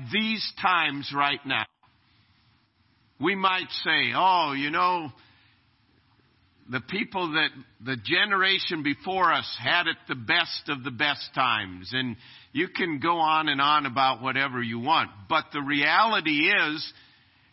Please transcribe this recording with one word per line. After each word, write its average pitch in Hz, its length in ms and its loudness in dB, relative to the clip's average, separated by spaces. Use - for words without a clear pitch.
these 220 340 -2
times 156 540 0
right 143 300 0
now. 123 200 -2
We 180 160 0
might 185 340 0
say, 143 300 2
"Oh, 165 420 4
you 143 140 -2
know, 175 400 0
the 123 120 -6
people 185 500 -6
that, 151 180 0
the 131 200 -4
generation 185 800 0
before 175 480 0
us 139 260 0
had 160 300 0
it 160 80 0
the 156 60 2
best 160 520 -2
of 139 160 -4
the 135 80 -6
best 143 420 -2
times," 101 600 -2
and 127 240 -2
you 165 160 -2
can 170 320 -4
go 170 180 0
on 156 300 4
and 139 140 2
on 147 240 4
about 131 360 0
whatever 131 400 -2
you 117 180 -4
want. 135 300 2
But 156 240 2
the 147 80 -4
reality 156 880 2
is, 160 440 0